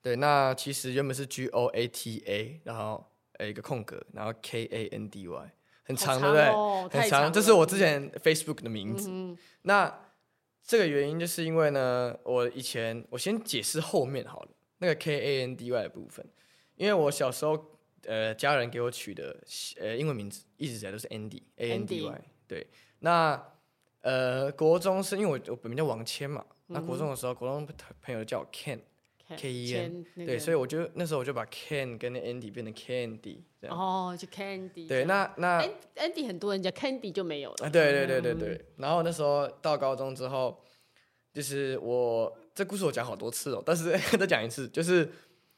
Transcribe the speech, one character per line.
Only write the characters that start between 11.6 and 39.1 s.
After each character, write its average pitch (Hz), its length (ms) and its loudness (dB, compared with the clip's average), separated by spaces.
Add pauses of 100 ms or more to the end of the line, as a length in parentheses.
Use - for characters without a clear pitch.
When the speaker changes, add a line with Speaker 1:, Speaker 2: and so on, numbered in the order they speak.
Speaker 1:
呢， 123 540 2
我 123 240 2
以 127 140 -8
前， 113 480 -4
我 123 80 -6
先 220 260 0
解 113 180 -2
释 - 180 -2
后 156 240 2
面 135 200 -4
好 - 180 -14
了， - 60 -20 (300)
那 180 100 -2
个 156 80 4
K 156 200 -2
A 135 260 0
N 127 140 -6
D 120 140 -8
Y 117 120 2
的 90 60 -6
部 - 200 -14
分。 - 180 -18 (480)
因 202 140 0
为 208 60 4
我 151 160 4
小 139 200 0
时 117 140 -4
候， 156 320 -2 (300)
呃， 110 280 -2
家 143 220 2
人 123 120 0
给 120 120 -6
我 120 100 0
取 - 240 -10
的， 73 220 -10 (420)
呃， 110 180 -4
英 151 120 0
文 139 80 -2
名 101 120 -8
字 - 140 -14 (140)
一 156 100 -6
直 123 100 -6
以 107 80 -10
来 95 60 -8
都 104 80 -10
是 110 80 -12
Andy， 107 360 -10 (140)
Speaker 2:
Andy。 120 100 -4
Speaker 1:
A 117 40 -2
N - 160 -2
D 165 180 -6
Y， - 200 -10 (240)
对。 - 180 -10 (320)
那， 160 420 4 (600)
呃， 131 500 0
国 156 300 6
中 190 200 2
是 190 160 -2
因 196 140 2
为 131 80 0
我， 113 140 -8
我 - 20 -4
本 117 160 -8
名 123 60 -6
叫 156 80 0
王 113 200 -2
谦 139 240 -6
嘛， 143 160 -8 (220)
Speaker 2:
嗯 175 80 -12
哼。 - 60 -4
Speaker 1:
那 - 0 -
国 170 180 -4
中 156 100 0
的 135 60 -2
时 123 100 -6
候， 123 80 0
国 123 160 -6
中 147 160 -2 (380)
朋 131 100 -8
友 110 120 -4
叫 113 160 -4
我 - 100 -8
Ken， 127 300 -8 (480)
Speaker 2:
Ken， 160 80 -14
Speaker 1:
K 139 160 -6
E 120 220 -4
N， 120 180 -4
Speaker 2:
谦， 175 220 -12
那 175 100 -12
个 135 80 -4
Speaker 1:
对， 120 60 0
所 165 140 -2
以 165 40 6
我 127 100 2
就， 156 280 -2
那 175 120 -4
时 156 80 -2
候 135 60 0
我 123 40 -4
就 139 80 -4
把 117 140 -4
Ken 131 500 -6
跟 120 180 -6
Andy 120 380 -8
变 113 140 -8
成 110 80 -10
Candy， 117 640 -8 (220)
这 - 60 -12
样。 - 100 -8
Speaker 2:
哦， 185 400 -2
就 180 120 -14
Candy 190 580 -10
这 135 140 2
样。 135 40 2
Speaker 1:
对， - 0 -
那， 190 320 2
那 170 260 4
Speaker 2:
An-，Andy 330 640 -4
很 185 120 -6
多 202 140 -2
人 196 100 -2
叫 185 80 -2
Candy 254 400 -4
就 185 140 -4
没 151 160 -4
有 123 100 -8
了。 - 160 -6
Speaker 1:
啊， - 20 -2
对， 143 380 6
对， - 0 -
对， 131 140 2
对， 120 140 0
对。 - 200 -4
Speaker 2:
嗯。 - 100 -12 (120)
Speaker 1:
然 139 160 -2
后 170 100 4
那 170 80 0